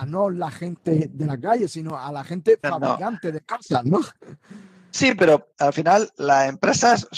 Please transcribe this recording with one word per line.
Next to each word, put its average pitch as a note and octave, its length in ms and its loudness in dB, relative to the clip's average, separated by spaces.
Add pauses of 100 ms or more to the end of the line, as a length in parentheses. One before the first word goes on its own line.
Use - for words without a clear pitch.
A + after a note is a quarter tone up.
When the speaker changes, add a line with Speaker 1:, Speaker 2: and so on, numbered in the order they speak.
Speaker 1:
a C3 60 -10
no F#3+ 240 -2
la F3 180 -6
gente D#3+ 640 -2
de C#3 160 -6
la C3+ 120 -6
calle, G#3 280 0
sino D#3+ 280 -10
a C3+ 160 -12
la C#3+ 120 -10
gente F3+ 400 0
Speaker 2:
No, D3+ 160 -2
no. C3+ 80 -2
Speaker 1:
fabricante F3+ 440 -4
de D#3 100 -8
cosas, D3+ 440 -4
¿no? E3 140 2 (920)
Speaker 2:
Sí, C4 240 2
pero E3+ 460 4
al C#3+ 140 2
final F3+ 440 2
las C#3 320 2
empresas - 580 2 (100)